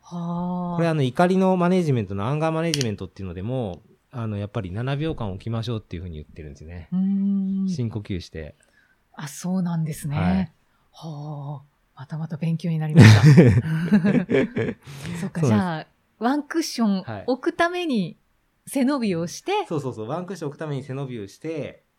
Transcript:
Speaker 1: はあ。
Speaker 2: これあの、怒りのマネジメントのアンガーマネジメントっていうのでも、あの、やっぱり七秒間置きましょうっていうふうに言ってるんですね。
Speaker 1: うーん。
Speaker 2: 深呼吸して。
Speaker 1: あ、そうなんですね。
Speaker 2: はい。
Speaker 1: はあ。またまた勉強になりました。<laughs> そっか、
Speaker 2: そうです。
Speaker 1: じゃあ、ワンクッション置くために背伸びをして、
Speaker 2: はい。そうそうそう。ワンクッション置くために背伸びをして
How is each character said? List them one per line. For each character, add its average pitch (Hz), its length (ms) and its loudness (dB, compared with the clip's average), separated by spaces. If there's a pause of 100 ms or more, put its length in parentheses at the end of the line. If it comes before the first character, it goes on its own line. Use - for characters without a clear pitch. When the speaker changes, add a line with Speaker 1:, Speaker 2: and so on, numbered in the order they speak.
Speaker 1:
は 175 720 -6
あ。 - 20 -2
Speaker 2:
こ 170 60 0
れ 170 60 2
あ 160 60 0
の、 151 80 0
怒 135 240 2
り 185 100 2
の 185 200 4
マ 175 120 2
ネ 185 140 2
ジ 151 100 0
メ 120 100 2
ン 95 40 -4
ト 98 80 -8
の 101 120 -4
ア 135 80 -2
ン 151 40 -4
ガ 160 120 0
ー - 20 -4
マ 160 100 -2
ネ 170 100 -2
ジ 143 120 0
メ 110 60 -2
ン 101 60 -4
ト 95 100 -10
っ - 20 -14
て - 140 -14
い - 20 -8
う 92 40 -8
の 85 60 -8
で 90 80 -8
も、 110 400 -6 (300)
あ 117 140 -8
の、 104 100 -6
や 104 100 -6
っ - 40 -10
ぱ 120 100 -6
り 95 100 -8
七 123 260 -4
秒 156 180 -4
間 107 180 -6
置 92 60 -10
き - 120 -8
ま 113 120 -4
し 117 80 -6
ょ 113 60 -4
う - 20 -6
っ 107 40 -10
て - 140 -14
い - 20 -8
う 85 40 -10
ふ 92 40 -10
う - 20 -10
に 80 80 -10
言 73 80 -12
っ - 20 -20
て - 160 -18
る 73 80 -14
ん - 20 -16
で 71 60 -18
す 76 60 -18
ね。 82 280 -14
Speaker 1:
う 180 40 -2
ー 196 680 0
ん。 190 40 -2
Speaker 2:
深 123 220 -4
呼 107 100 -8
吸 101 200 -6
し - 80 -14
て。 80 260 -12 (600)
Speaker 1:
あ、 151 140 -12
そ 185 300 -6
う 185 40 -2
な 170 140 -4
ん 160 80 -2
で 151 100 -6
す - 120 -10
ね。 143 100 -4
Speaker 2:
は 180 240 2
い。 180 120 -4 (400)
Speaker 1:
は 147 680 -12
あ。 - 120 -20 (220)
ま 135 100 -14
た 156 120 -10
ま 160 100 -8
た 160 80 -8
勉 165 220 -2
強 170 120 -4
に 160 80 0
な 156 100 -2
り 151 60 -2
ま 160 80 12
し 107 120 12
た。 101 100 6
<laughs> 165 2000 4
そ 196 80 -6
っ - 20 -8
か、 175 100 -6
Speaker 2:
そ 151 60 2
う - 0 -
で - 0 -
す。 - 0 -
Speaker 1:
じ 120 60 4
ゃ 180 280 2
あ、 - 60 -14 (320)
ワ 247 180 0
ン 294 60 -4
ク 320 160 -6
ッ 330 40 -2
シ - 200 -4
ョ 220 40 2
ン 196 180 -2 (220)
置 262 260 -4
く - 40 -16
た 339 140 2
め 359 160 -4
に 208 320 -4 (480)
背 269 180 -2
伸 277 140 0
び 214 160 -2
を 165 120 -4
し - 160 -14
て、 359 100 -6
Speaker 2:
は 415 100 -2
い。 - 40 -8
そ - 100 -6
う - 40 -2
そ 127 100 -6
う 110 40 -12
そ 107 100 -10
う。 110 40 -12
ワ 160 120 -6
ン 180 60 -12
ク 190 80 -10
ッ - 20 -14
シ - 60 -12
ョ 156 40 -8
ン - 20 -6
置 139 80 -12
く - 20 -20
た 160 80 -10
め 147 100 -6
に 123 60 -8
背 120 100 -12
伸 139 140 -8
び 123 140 -10
を 98 80 -12
し - 100 -20
て 147 460 -10 (140)